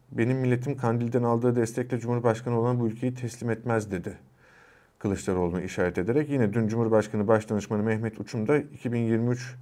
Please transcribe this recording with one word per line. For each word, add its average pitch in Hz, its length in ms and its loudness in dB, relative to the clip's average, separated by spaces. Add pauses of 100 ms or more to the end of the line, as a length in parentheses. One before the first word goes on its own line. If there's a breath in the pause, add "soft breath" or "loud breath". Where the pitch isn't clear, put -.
(120)
Benim 123 260 2
milletim 127 380 0
Kandil'den 120 460 0
aldığı 120 340 4
destekle 123 420 0
Cumhurbaşkanı 120 640 0
olan 123 200 2
bu 117 60 2
ülkeyi 123 280 -2
teslim 120 360 -6
etmez." 110 400 -2
dedi. 95 220 -4 (840 soft breath)
Kılıçdaroğlu'nu 90 640 0
işaret 90 380 -2
ederek 127 320 0
yine 120 220 2
dün 113 160 0
Cumhurbaşkanı 110 600 2
Başdanışmanı 107 540 0
Mehmet 110 380 -2
Uçum 107 280 -4
da 147 100 4
"iki 143 340 -6
bin 120 60 0
yirmi 117 320 2
üç 123 320 -6